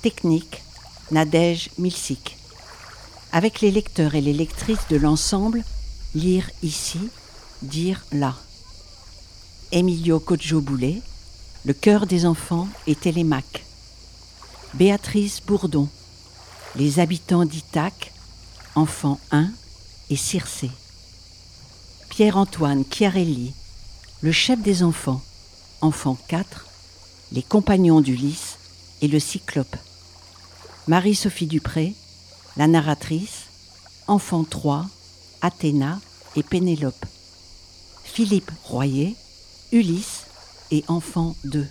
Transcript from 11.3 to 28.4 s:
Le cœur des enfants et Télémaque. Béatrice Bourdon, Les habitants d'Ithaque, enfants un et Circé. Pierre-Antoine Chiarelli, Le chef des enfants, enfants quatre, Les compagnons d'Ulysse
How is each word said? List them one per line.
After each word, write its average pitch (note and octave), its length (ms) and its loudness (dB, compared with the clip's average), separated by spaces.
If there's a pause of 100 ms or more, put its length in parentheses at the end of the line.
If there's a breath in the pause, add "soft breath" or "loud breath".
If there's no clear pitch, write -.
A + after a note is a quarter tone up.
Le C#3+ 80 -2
cœur G#3 360 4
des F3 180 2
enfants E3+ 420 0 (200)
et D3+ 80 4
Télémaque. D#3+ 680 -2 (1080)
Béatrice G3+ 680 2
Bourdon, D#3+ 460 0 (880)
Les C#3+ 240 2
habitants F3 460 2
d'Ithaque, D#3 680 -6 (680)
enfants D3 420 0 (120)
un D#3 180 2 (640)
et C#3+ 40 0
Circé. - 540 -6 (1400)
Pierre-Antoine F#3 840 2
Chiarelli, E3 640 0 (680)
Le D#3 100 2
chef A#3+ 300 2
des G3 220 2
enfants, C#3+ 360 0 (640)
enfants D3 360 0 (100)
quatre, - 400 -6 (640)
Les B2+ 100 -2
compagnons F#3 600 6
d'Ulysse C3+ 580 -2 (420)